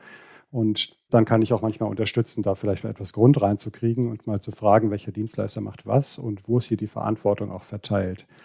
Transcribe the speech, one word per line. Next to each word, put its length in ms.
Und 460
dann 160
kann 160
ich 100
auch 80
manchmal 300
unterstützen, 520
da 120
vielleicht 280
mal 60
etwas 240
Grund 300
reinzukriegen 680
und 160
mal 140
zu 100
fragen, 400
welcher 220
Dienstleister 480
macht 260
was 300
und 320
wo 80
ist 120
hier 100
die 80
Verantwortung 640
auch 120
verteilt. 640